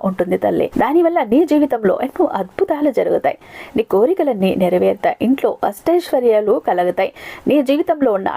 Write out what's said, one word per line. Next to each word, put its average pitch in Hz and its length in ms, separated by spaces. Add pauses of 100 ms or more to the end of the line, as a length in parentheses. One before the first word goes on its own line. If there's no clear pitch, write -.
ఉంటుంది 180 360
తల్లి. 170 220 (160)
దానివల్ల 330 360 (140)
నీ 269 80 (120)
జీవితంలో 254 420 (120)
ఎన్నో 302 180 (160)
అద్భుతాలు 294 580
జరుగుతాయి. - 400 (380)
నీ 220 80 (100)
కోరికలన్నీ 233 560 (120)
నెరవేరుతాయి, 185 560 (100)
ఇంట్లో 254 240 (180)
అష్టైశ్వర్యాలు 247 840 (120)
కలుగుతాయి, 180 440 (380)
నీ 262 60 (140)
జీవితంలో 294 480
ఉన్న 190 180